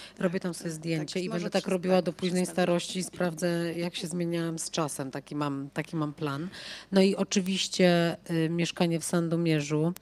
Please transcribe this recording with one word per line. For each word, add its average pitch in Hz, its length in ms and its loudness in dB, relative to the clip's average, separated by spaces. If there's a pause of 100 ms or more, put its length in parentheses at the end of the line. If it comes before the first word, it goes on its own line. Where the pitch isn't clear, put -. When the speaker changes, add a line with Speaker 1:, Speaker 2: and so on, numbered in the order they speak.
(200)
Speaker 1:
Robię 190 200 0
tam 180 140 -4
sobie 170 160 -6
Speaker 2:
Tak, 160 60 -4
Speaker 1:
zdjęcie 156 380 -4
Speaker 2:
tak, 185 100 -2
Speaker 1:
i 180 60 -4
Speaker 2:
może - 100 -4
Speaker 1:
będę 175 100 -4
tak - 20 -4 (100)
Speaker 2:
przestań-, 190 100 -4
Speaker 1:
robiła 185 300 4
do 175 120 -2
późnej 180 300 0
Speaker 2:
przestań. 175 120 -2
Speaker 1:
starości 175 440 2
i 180 40 -4
sprawdzę, 170 680 -2
jak 170 220 -4
się - 120 -6
zmieniałam 165 520 -2
z - 120 -6
czasem. 143 400 -2
Taki 147 240 -10
mam, 143 380 -2
taki 156 220 -6
mam 151 180 -2
plan. 147 340 -4 (440)
No 190 100 6
i 196 140 6
oczywiście, 180 1040 2 (140)
y, 160 180 2
mieszkanie 170 500 2
w 151 60 -4
Sandomierzu 165 960 2